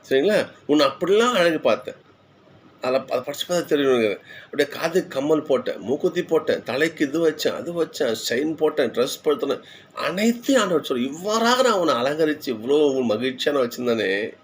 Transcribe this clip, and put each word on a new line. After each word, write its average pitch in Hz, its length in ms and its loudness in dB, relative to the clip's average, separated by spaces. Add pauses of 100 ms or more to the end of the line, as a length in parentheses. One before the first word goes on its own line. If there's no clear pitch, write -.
சரிங்களா? 151 420 2 (160)
உன்னை 147 200 4
அப்படிலாம் 208 460 2
அழகு 170 280 2
பார்த்தேன். 113 340 0 (840)
அதில், 127 200 0
அதை 127 200 -4
படிச்சு - 260 -10
பார்த்தா 175 180 -2
தெரியும். 127 540 2 (260)
அப்படியே 139 240 -2
காதுக்கு 165 400 -2
கம்மல் 147 340 0
போட்டேன், - 360 -2
மூக்குத்தி 165 440 -2
போட்டேன், 156 400 0
தலைக்கு 156 440 -2
இது 156 240 2
வச்சேன், 151 240 -2
அது 170 300 -4
வச்சேன், 131 300 -2 (140)
செயின் 147 280 -2
போட்டேன், 147 340 0
ட்ரெஸ் - 340 -2
படுத்தினேன், 147 360 0 (320)
அனைத்தையும் 233 680 0
ஆண்டவர் 175 260 0
சொல்றார். 135 80 -2
"இவ்வாறாக 214 680 0
நான் 240 100 4
உன்னை 170 220 2
அலங்கரித்து 147 600 0
இவ்வளோ 139 400 2
உன் 127 120 0
மகிழ்ச்சியான 127 580 0
வச்சிருந்தானே 110 800 -2